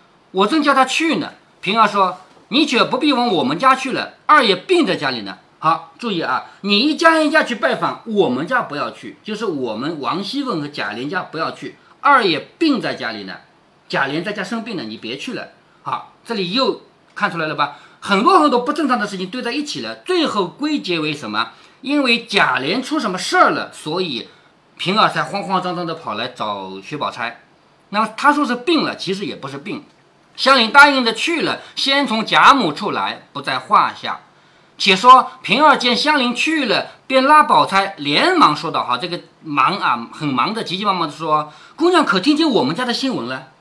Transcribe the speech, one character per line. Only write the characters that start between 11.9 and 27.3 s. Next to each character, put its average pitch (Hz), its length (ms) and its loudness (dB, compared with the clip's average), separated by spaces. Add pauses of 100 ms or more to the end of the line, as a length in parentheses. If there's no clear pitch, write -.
二 269 240 4
爷 156 160 0 (180)
病 285 220 2
在 143 140 -4
家 113 180 -8
里 104 100 -10
呢， 92 120 -12 (540)
贾 170 200 -2
琏 160 160 -4
在 208 80 -6
家 202 100 -6
生 214 220 -6
病 220 120 -8
了， 135 60 -8
你 107 140 -10
别 123 200 -10
去 - 180 -10
了。 131 120 -10 (360)
好， - 300 -10 (120)
这 233 100 -6
里 185 200 -2
又 240 280 -2 (320)
看 202 160 -2
出 175 80 -8
来 156 80 -4
了 151 80 -4
吧？ 147 220 -4 (240)
很 196 240 0
多 359 160 4
很 294 100 4
多 240 100 2
不 254 120 -4
正 294 160 -2
常 240 100 0
的 208 80 -4
事 196 100 -10
情 180 120 -6
堆 254 120 -10
在 233 120 -6
一 294 120 -6
起 143 160 -10
了， - 140 -10 (100)
最 339 220 0
后 190 220 -2
归 285 320 -4
结 175 180 -2
为 156 140 -2
什 117 180 -10
么？ 107 200 -4 (300)
因 285 220 0
为 233 220 0
贾 143 340 2
琏 196 240 -2
出 311 160 -4
什 233 100 -4
么 185 80 -4
事 185 200 -4
儿 339 140 6
了， 123 220 -6
所 175 300 -6
以 127 260 -8 (480)
平 196 220 -2
儿 180 100 4
才 160 140 -4
慌 196 220 -6
慌 185 180 -2
张 180 140 -6
张 175 100 -6
的 165 80 -6
跑 107 200 -8
来 113 140 -6
找 101 520 -8
薛 147 160 -12
宝 117 120 -4
钗。 117 340 -10 (480)